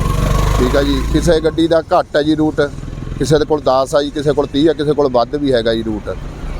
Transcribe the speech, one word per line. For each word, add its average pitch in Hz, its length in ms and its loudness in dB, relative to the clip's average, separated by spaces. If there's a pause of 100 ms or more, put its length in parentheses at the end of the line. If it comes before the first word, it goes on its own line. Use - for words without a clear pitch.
(580)
ਠੀਕ 127 180 2
ਆ 143 60 4
ਜੀ, 143 200 0 (100)
ਕਿਸੇ 160 280 2
ਗੱਡੀ 160 280 0
ਦਾ 160 120 2
ਘੱਟ 160 360 0
ਹੈ 151 60 2
ਜੀ 151 120 0
ਰੂਟ, 156 260 0 (580)
ਕਿਸੇ 143 200 2
ਦੇ 147 60 0
ਕੋਲ 151 160 0
ਦਸ 131 340 0
ਆ 147 80 2
ਜੀ, 143 80 -6
ਕਿਸੇ 147 220 -2
ਕੋਲ 143 140 0
ਤੀਹ 143 240 2
ਆ, - 20 4
ਕਿਸੇ 147 200 -2
ਕੋਲ 143 160 2
ਵੱਧ 123 260 0
ਵੀ 143 180 0
ਹੈਗਾ 113 220 2
ਜੀ 113 80 -2
ਰੂਟ। 104 340 -6 (440)